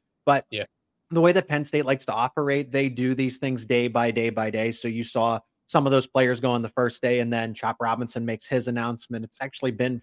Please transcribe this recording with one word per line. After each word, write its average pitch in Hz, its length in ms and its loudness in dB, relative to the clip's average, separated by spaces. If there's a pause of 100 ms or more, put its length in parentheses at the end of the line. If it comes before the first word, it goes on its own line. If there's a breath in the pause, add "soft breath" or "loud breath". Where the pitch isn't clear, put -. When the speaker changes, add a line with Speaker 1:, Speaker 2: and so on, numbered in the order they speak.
(240)
Speaker 1:
but 143 260 4
Speaker 2:
Yeah. 104 140 -6 (460)
Speaker 1:
the 165 100 2
way 170 120 8
that 185 160 2
Penn 147 160 0
State 147 200 0
likes 131 220 0
to 117 60 -4
operate, 139 580 -2
they 139 180 0
do 127 280 -2
these 127 220 -2
things 127 280 -4
day 120 220 2
by 117 240 2
day 117 180 0
by 110 200 -2
day. 110 200 -2
So - 160 -8
you 113 160 -4
saw 113 380 0 (260)
some 147 200 2
of 135 60 4
those 131 140 4
players 127 340 2
go 127 120 0
on 120 100 0
the 113 80 -4
first 123 320 0
day, 123 180 2
and 117 120 -2
then 113 220 -2
Chop 117 260 -4
Robinson 117 440 -2
makes 113 220 -6
his 127 220 0
announcement. 117 560 -4
It's - 180 -16
actually 135 300 -4
been 123 300 -2